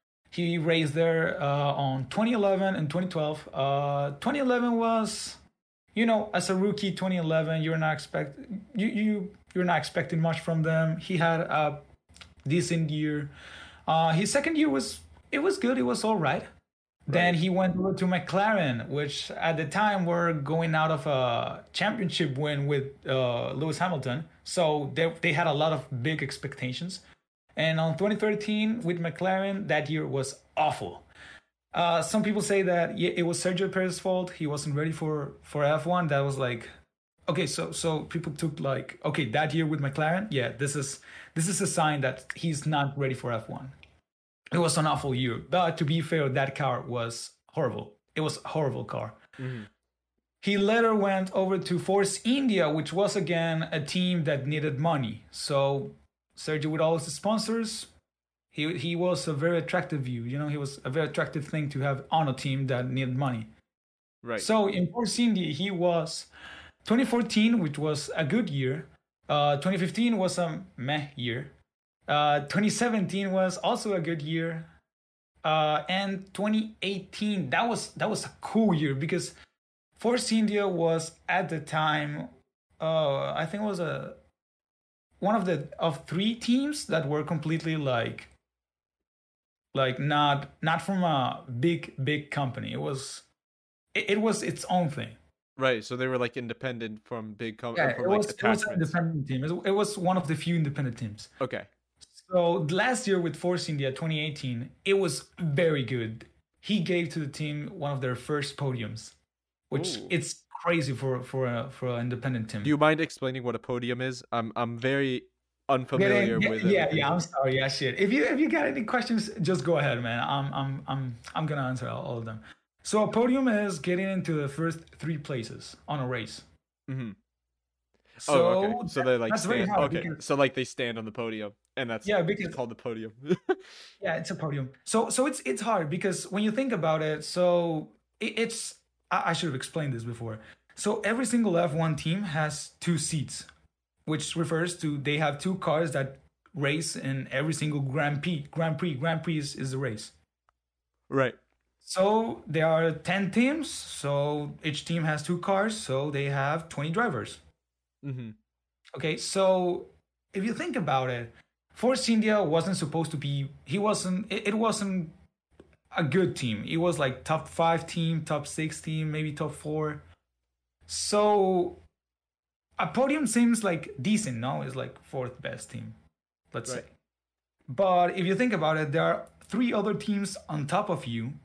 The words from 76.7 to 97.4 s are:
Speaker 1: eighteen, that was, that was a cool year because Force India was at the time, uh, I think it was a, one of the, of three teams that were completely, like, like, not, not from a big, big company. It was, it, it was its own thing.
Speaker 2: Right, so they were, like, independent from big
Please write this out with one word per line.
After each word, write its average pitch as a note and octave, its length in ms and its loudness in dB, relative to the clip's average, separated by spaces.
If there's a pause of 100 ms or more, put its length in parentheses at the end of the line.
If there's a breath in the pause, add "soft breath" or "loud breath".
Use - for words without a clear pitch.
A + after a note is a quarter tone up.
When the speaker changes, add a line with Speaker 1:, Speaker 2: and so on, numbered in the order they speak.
Speaker 1:
eighteen, F#3+ 720 -2
that G#3+ 180 2
was, - 220 -4
that F3 180 -2
was F3+ 160 -2
a - 60 -12 (100)
cool G#3+ 320 4
year D3 220 2
because D#3+ 400 -4 (600 loud breath)
Force A#3+ 360 0
India G#3 360 4
was E3 440 0 (180)
at F3 200 0
the D#3+ 100 -4
time, D3+ 720 -2 (520)
uh, D3 520 0
I D3+ 120 -2
think G3+ 160 -6
it G#3+ 60 -2
was F#3+ 120 -4
a, D3+ 360 -6 (1040)
one G#3 160 2
of G3 100 0
the, D3+ 320 0
of E3 300 -2
three G3+ 260 0
teams C4+ 540 0
that D#3 200 0
were D3 160 0
completely, D#3+ 540 -2
like, A#2 520 -2 (1500)
like, C3 240 2
not, C#3+ 500 2 (140)
not D#3+ 180 0
from F#3+ 220 0
a C#3 400 0 (160)
big, E3+ 340 0 (100)
big D3 280 -2
company. A#2 420 -4
It C3+ 80 -6
was, C#3+ 420 -6 (720)
it, - 180 0
it G#3 100 4
was A3 200 2
its - 280 -4
own F3+ 200 4
thing. A2+ 200 -6 (480)
Speaker 2:
Right, B2+ 260 2
so B2+ 120 -6
they B2+ 120 0
were, B2+ 100 0
like, A#2+ 200 -2
independent A#2 640 -6
from G#2+ 300 -10
big A2 240 -8